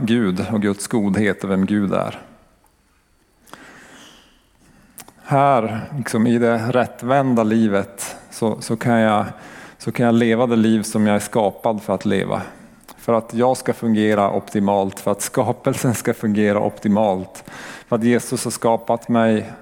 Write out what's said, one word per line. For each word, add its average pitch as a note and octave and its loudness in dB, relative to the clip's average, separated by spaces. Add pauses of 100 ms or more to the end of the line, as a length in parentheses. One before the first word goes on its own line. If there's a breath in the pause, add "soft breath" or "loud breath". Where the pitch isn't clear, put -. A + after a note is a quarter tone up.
Gud G#2+ 0
och A2 0
Guds G2+ -2
godhet G2+ 0
och G2 -4
vem F#2+ 2
Gud G2 0
är. - -4 (3000 loud breath)
Här, B2+ 2 (160)
liksom A#2 0
i A#2+ 4
det A#2 2
rättvända A#2+ 0
livet, G#2+ 0 (160)
så, A2+ -4
så A#2 -4
kan A#2 2
jag, G#2+ 2 (520 loud breath)
så - -6
kan B2 0
jag A#2 4
leva A#2 4
det A#2 0
liv A2 4
som G#2+ 0
jag G#2 4
är G#2 0
skapad G#2+ -2
för G2 -2
att - -6
leva. G2 -2 (560 loud breath)
För - -2
att A2 -2
jag B2 2
ska - -4
fungera G#2+ 2
optimalt, G2+ -2
för - -2
att G2 -4
skapelsen B2 -2
ska A#2 -2
fungera G#2 0
optimalt. G#2 0 (440 loud breath)
För B2 0
att A2 0
Jesus A#2+ 0
har A#2+ -4
skapat A#2 -2
mig A2+ 2 (100)